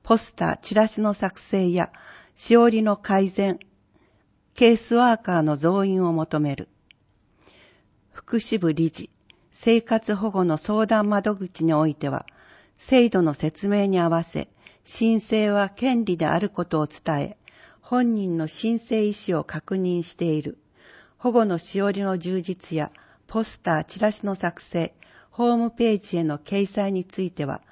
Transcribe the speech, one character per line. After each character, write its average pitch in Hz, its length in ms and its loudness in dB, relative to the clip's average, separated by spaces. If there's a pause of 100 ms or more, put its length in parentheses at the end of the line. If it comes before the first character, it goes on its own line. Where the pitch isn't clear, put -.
ポ 226 140 4
ス - 180 -6
タ 175 120 -4
ー、 160 140 -2
チ - 140 -10
ラ 214 140 4
シ - 120 -8
の 214 140 0
作 - 260 -6
成 185 300 0
や、 175 220 -2 (420)
し - 220 2
お 233 120 8
り 220 140 2
の 208 140 2
改 196 340 0
善、 190 300 -2 (960)
ケ 233 180 8
ー 226 40 6
ス 233 200 0
ワ 240 200 6
ー - 60 -10
カ 175 160 0
ー 160 40 2
の 151 140 2
増 175 280 2
員 185 200 2
を 170 80 2
求 160 280 -2
め 143 160 -2
る。 - 120 -14 (1400)
福 - 280 -6
祉 220 200 -2
部 170 140 2
理 156 180 0
事、 - 200 -16 (420)
生 226 280 2
活 220 360 -2
保 208 140 -4
護 190 140 0
の 160 120 2
相 214 300 -2
談 214 220 2
窓 208 280 0
口 185 280 -8
に 165 80 4
お 156 140 2
い 151 80 -2
て 143 140 -6
は、 135 180 -6 (500)
制 240 340 4
度 185 120 2
の 160 100 2
説 156 360 -4
明 202 180 2
に 185 140 0
合 170 80 2
わ 165 160 0
せ、 - 240 -8 (340)
申 226 380 0
請 214 300 0
は 202 180 0
権 233 360 -2
利 180 120 -2
で 165 100 -2
あ 147 100 2
る 202 140 -2
こ - 140 -6
と 160 160 -2
を 147 80 -2
伝 - 320 -4
え、 143 160 -8 (440)
本 247 340 0
人 190 220 -2
の 160 120 -2
申 226 300 -2
請 220 300 -2
意 208 60 -2
思 170 240 -4
を 147 60 -4
確 - 320 -8
認 180 260 -2
し - 140 -14
て - 80 -4
い 156 180 0
る。 - 160 -10 (580)
保 247 140 -2
護 226 140 4
の 185 140 -2
し - 220 -6
お 202 120 0
り 196 100 -4
の 190 160 -2
充 180 220 -4
実 175 360 -8
や、 151 140 -4 (380)
ポ 220 160 -2
ス - 140 -14
タ 160 200 0
ー、 156 60 -4
チ - 160 -12
ラ 214 100 2
シ - 160 -8
の 196 80 -2
作 175 260 -6
成、 - 340 -6 (360)
ホ 240 220 0
ー 240 40 2
ム 233 140 0
ペ 226 240 2
ー 196 60 -2
ジ - 160 -6
へ 170 80 0
の 147 140 -2
掲 196 280 -2
載 196 260 -2
に 185 120 -2
つ 185 180 -8
い 180 80 -4
て 185 140 -6
は、 - 280 -8